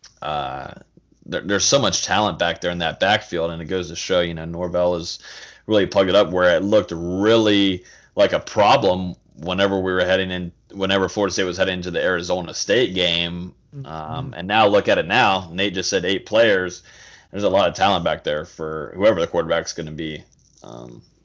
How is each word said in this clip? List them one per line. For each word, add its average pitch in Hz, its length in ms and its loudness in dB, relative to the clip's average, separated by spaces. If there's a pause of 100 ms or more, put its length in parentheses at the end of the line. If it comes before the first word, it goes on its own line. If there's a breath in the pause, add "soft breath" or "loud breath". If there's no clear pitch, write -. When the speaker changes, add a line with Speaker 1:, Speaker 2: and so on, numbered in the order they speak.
(220)
Speaker 1:
uh, 67 500 -8 (540)
there, - 140 -6
there's 95 240 0
so 139 160 4
much 98 240 0
talent 95 340 0
back 85 220 -2
there 87 100 -2
in 87 80 -4
that 80 220 -4
backfield, 92 500 0
and 82 100 -8
it 82 40 -10
goes 90 240 -4
to 85 80 -12
show, 90 240 0
you 85 140 -2
know, 80 100 -10
Norvell 87 500 -2
has 85 240 -8 (480 loud breath)
really 104 200 4
plugged 95 240 2
it 92 40 4
up 101 160 4
where 90 260 4
it 80 60 2
looked 101 320 2
really 98 880 2 (320 soft breath)
like 101 180 4
a 85 60 0
problem 101 800 2 (180)
whenever 95 460 0
we 92 120 -2
were 92 120 2
heading 92 260 2
in, 90 220 -6 (200)
whenever 95 360 0
Florida 98 240 -2
State 98 120 -2
was 87 120 -4
heading 92 180 0
into 90 160 -6
the 82 140 -2
Arizona 87 500 -2
State 101 400 0
game. 87 580 -2 (220)
Speaker 2:
Mm-hmm. 139 120 -14
Speaker 1:
Um, 78 500 -10
and 87 100 -10
now 104 220 4
look 101 180 4
at 101 120 4
it 80 80 -2
now. 95 460 0
Nate 95 220 -2
just 92 160 -4
said 92 140 0
eight 95 220 -2
players. 101 560 2 (500 loud breath)
There's 101 100 -6
a 101 80 0
lot 92 180 4
of 80 60 -2
talent 95 300 2
back 76 180 -2
there 76 220 -4
for 78 500 -10
whoever 98 260 4
the 82 60 2
quarterback's 82 460 -2
gonna 78 180 -10
be, 78 320 -10 (400)
um, 58 400 -18 (220)